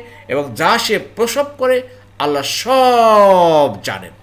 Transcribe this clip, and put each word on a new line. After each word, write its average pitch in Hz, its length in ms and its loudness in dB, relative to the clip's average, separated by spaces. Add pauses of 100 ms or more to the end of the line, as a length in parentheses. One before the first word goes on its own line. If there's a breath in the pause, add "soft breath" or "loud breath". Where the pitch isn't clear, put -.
(280 loud breath)
এবং 143 280 -6
যা - 220 0
সে 208 220 -2
প্রসব 233 460 -4 (120)
করে 254 240 -2 (380 loud breath)
আল্লাহ 139 240 -4
সব 202 1400 2
জানেন 95 280 -10 (120)